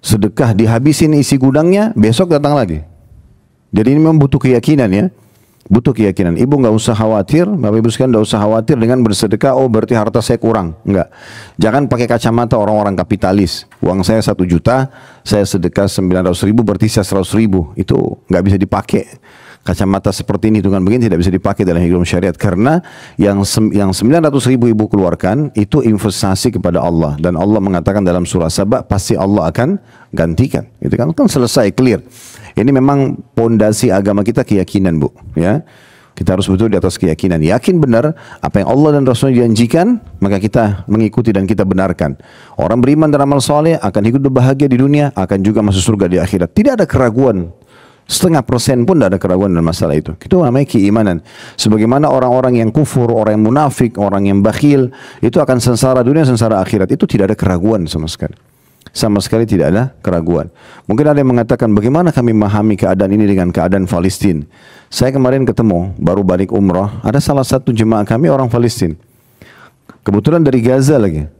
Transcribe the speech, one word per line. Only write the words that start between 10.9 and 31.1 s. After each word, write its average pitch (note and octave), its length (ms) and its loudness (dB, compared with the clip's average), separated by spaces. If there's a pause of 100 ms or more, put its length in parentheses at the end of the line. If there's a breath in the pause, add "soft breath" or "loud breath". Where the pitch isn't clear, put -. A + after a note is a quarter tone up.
Jangan E3 240 2
pakai A#2+ 240 -2
kacamata A#2 480 0
orang-orang G#2 400 0
kapitalis. F#2 720 -2 (160)
"Uang F#2+ 160 0
saya A2 240 0
satu F#2 240 -2
juta, A#2+ 400 0 (320 loud breath)
saya G#2 240 0
sedekah F#2+ 400 -2
sembilan F#2 480 0
ratus G2 160 -2
ribu, A2+ 160 2
berarti G#2 240 0
saya G#2+ 160 0
seratus F#2+ 320 -2
ribu." F#2+ 400 -2
Itu - 480 -2
nggak F2+ 240 0
bisa G2 80 2
dipakai. G2 480 -2 (560 loud breath)
Kacamata F#2+ 480 -2
seperti G2+ 400 -4
ini, G#2+ 160 0
hitungan G2 160 0
begini A2+ 240 0
tidak F2+ 160 0
bisa F2+ 80 0
dipakai F#2+ 400 -2
dalam F2 160 0
hidup F2 240 2
syariat. F2+ 240 -2
Karena G#2+ 480 0 (400 loud breath)
yang G2 240 2
sem-, G#2+ 240 0
yang G2 240 0
sembilan C#3+ 400 2
ratus B2+ 160 0
ribu B2 240 0
ibu G#2+ 160 0
keluarkan, G2 640 -2
itu A#2 320 0
investasi G2+ 720 0
kepada F2 240 -2
Allah. D#2+ 400 -2
Dan F2 160 -2
Allah G2+ 240 0
mengatakan G2 400 -2
dalam F2+ 240 0
surah E2+ 240 -2
Saba, G2+ 320 -2
pasti - 400 -2
Allah F#2+ 320 0
akan D3+ 240 -2 (400 soft breath)
gantikan. E2 480 -2 (160)
Gitu - 160 -4
kan? C#3+ 160 -2